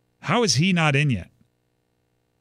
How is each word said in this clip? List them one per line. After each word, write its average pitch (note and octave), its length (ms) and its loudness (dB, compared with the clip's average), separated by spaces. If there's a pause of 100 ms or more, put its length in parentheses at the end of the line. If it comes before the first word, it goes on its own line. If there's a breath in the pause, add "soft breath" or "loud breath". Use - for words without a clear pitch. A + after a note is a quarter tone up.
(200)
How A3+ 240 -2
is F3 120 0
he F3 160 0
not D#3+ 240 0
in D3 140 0
yet? F#2+ 220 -6 (1080)